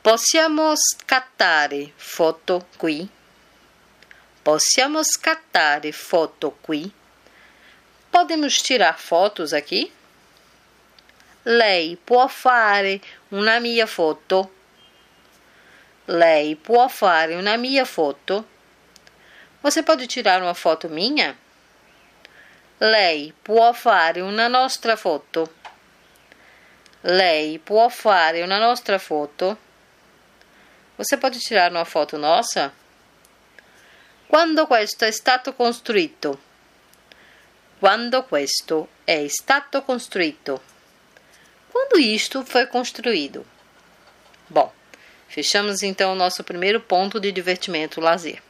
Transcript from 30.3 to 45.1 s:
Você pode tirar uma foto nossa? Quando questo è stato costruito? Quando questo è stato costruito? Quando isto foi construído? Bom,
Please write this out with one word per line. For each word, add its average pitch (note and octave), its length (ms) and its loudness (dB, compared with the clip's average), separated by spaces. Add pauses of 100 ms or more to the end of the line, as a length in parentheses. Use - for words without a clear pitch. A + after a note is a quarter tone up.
Você D4+ 180 -2
pode A#3+ 220 -4
tirar F#3 320 0
uma E3+ 140 -4
foto D3+ 340 -4
nossa? E3 540 0 (1500)
Quando D#4 400 2
questo A3+ 380 2
è A3 80 2
stato B3+ 420 0
costruito? G3+ 880 -2 (1400)
Quando A#3 460 2
questo D#3 640 -4 (160)
è D3+ 240 -2
stato C#4 540 -2
costruito? E3+ 800 -4 (1120)
Quando B4+ 280 2
isto A#3 460 0
foi B3 220 0
construído? A3+ 800 -4 (1040)
Bom, D#3 240 2 (560)